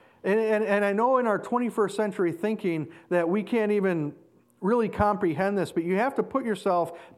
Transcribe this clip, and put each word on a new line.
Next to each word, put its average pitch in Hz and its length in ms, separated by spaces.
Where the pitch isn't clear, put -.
and, 202 160
and, 220 240
and 202 200
I 202 80
know 240 280
in 247 80
our 208 100
twenty-first 220 580
century 202 360
thinking 170 560
that 170 200
we 202 140
can't 214 280
even 185 400
really 220 300
comprehend 196 680
this, 180 160
but 170 120
you 180 140
have 262 180
to 226 80
put 269 200
yourself 185 560